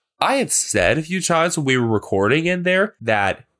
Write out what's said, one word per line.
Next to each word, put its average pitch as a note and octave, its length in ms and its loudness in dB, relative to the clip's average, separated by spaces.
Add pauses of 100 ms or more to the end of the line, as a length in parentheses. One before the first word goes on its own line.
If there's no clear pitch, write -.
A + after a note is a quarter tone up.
(200)
I A3 160 0
had C#4 160 -2
said G2 460 0
a D#3+ 60 -4
few F3 180 -6
times E3+ 360 0
when D3+ 80 -2
we C3 120 2
were A#2+ 100 2
recording A2 580 0
in F3+ 180 -4
there F#3 360 0
that G#2 460 0 (140)